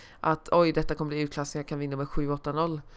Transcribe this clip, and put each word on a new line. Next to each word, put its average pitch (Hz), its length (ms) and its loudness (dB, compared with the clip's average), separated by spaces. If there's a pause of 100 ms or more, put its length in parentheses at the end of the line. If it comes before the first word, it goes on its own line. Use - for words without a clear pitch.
(200)
Att 156 320 0
oj, 170 200 8
detta 156 240 0
kommer 156 140 -4
bli 147 120 -2
utklassning, 147 380 -4
jag 143 80 -8
kan 147 120 -6
vinna 143 160 -4
med 139 140 -4
sju 147 200 0
åtta 143 220 -4
noll. 156 300 -2 (160)